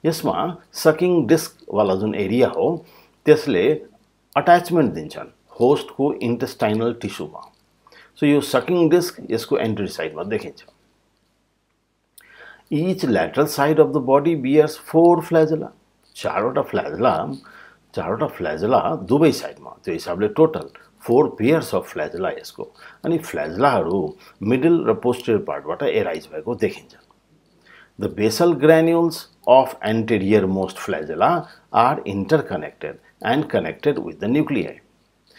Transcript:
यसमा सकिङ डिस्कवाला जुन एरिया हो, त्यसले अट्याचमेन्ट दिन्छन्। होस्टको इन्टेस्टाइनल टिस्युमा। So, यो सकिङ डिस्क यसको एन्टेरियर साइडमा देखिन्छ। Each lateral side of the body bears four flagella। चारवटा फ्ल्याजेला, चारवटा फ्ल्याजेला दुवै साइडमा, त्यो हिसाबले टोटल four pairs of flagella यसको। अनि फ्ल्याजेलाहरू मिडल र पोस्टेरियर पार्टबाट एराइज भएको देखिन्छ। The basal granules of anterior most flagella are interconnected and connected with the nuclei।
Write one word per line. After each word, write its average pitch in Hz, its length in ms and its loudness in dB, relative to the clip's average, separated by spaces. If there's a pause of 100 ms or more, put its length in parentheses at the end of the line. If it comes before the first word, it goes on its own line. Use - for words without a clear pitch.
यसमा 160 520 -2 (160)
सकिङ 160 540 2
डिस्कवाला 104 680 0
जुन 104 200 -4
एरिया 104 340 2
हो, 156 360 -2 (400)
त्यसले 139 440 4 (680)
अट्याचमेन्ट 170 560 4
दिन्छन्। - 400 -12 (280)
होस्टको 139 520 2
इन्टेस्टाइनल 117 800 -2 (100)
टिस्युमा। - 400 -12 (760)
So, 147 100 0
यो 143 140 4
सकिङ 160 480 0
डिस्क - 420 0
यसको 113 280 -2
एन्टेरियर 101 340 -4
साइडमा 80 300 -10
देखिन्छ। - 420 -8 (2000)
Each 175 340 -2
lateral 123 420 0
side 151 320 2
of 135 140 4
the 147 80 0
body 143 340 2
bears 147 420 2
four 170 460 4
flagella। 160 460 2 (480)
चारवटा 117 460 -2
फ्ल्याजेला, - 520 -2 (800)
चारवटा 98 320 -4
फ्ल्याजेला 90 540 -2 (280)
दुवै 143 240 4
साइडमा, - 380 -12 (140)
त्यो 92 100 -6
हिसाबले 90 340 -4
टोटल 156 400 0 (380)
four 127 180 4 (120)
pairs 131 380 0
of 90 120 -4
flagella 87 520 -6
यसको। - 300 -14 (360)
अनि 170 140 -2
फ्ल्याजेलाहरू 92 840 0 (420)
मिडल 131 440 2
र 110 80 2
पोस्टेरियर 117 500 -2
पार्टबाट 73 380 -8
एराइज 85 500 -2
भएको 80 220 -8
देखिन्छ। - 420 -6 (1040)
The 104 80 -4
basal 110 460 0
granules 165 720 2 (180)
of 131 340 6
anterior 107 640 2
most 95 300 -4
flagella 92 720 -2 (260)
are 123 320 2
interconnected 98 920 -4 (240)
and 139 260 -2
connected 85 500 -2
with - 220 -10
the 101 80 -4
nuclei। 147 520 -2 (580)